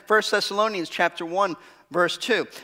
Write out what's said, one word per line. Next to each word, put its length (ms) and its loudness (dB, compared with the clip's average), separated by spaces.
First 240 2
Thessalonians 600 0
chapter 360 -2
one, 300 0
verse 260 2
two. 300 0